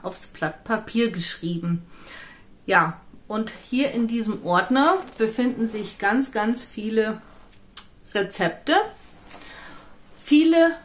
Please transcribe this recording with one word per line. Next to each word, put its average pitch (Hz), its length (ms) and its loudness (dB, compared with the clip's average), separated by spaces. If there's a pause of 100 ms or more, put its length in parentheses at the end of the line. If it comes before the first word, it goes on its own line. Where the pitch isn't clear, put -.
aufs - 260 -10
Blatt - 360 -8
Papier 226 480 -2
geschrieben. 170 760 -4 (800)
Ja, 165 340 2 (280)
und 220 260 -4 (160)
hier 269 220 0
in 233 160 0
diesem 220 380 -2
Ordner 262 520 4 (200)
befinden 226 520 0
sich 214 300 -8
ganz, 226 320 0
ganz 220 340 -2
viele 220 560 -2 (920)
Rezepte, 196 600 -2 (1500)
viele 330 640 6